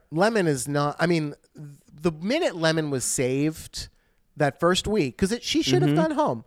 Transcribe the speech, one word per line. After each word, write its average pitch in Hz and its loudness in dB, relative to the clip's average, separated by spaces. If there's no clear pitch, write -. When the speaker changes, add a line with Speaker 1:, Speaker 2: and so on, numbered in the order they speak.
Speaker 1:
Lemon 196 2
is 135 0
not, 143 -2
I 165 0
mean, 156 0
the 147 -6
minute 220 -2
Lemon 160 2
was 131 -2
saved 139 -2
that 143 0
first 175 2
week, 190 0
'cause 190 0
it, 240 -4
she 311 0
should - 4
have 294 4
Speaker 2:
Mm-hmm. 320 2
Speaker 1:
gone 320 2
home. 131 -2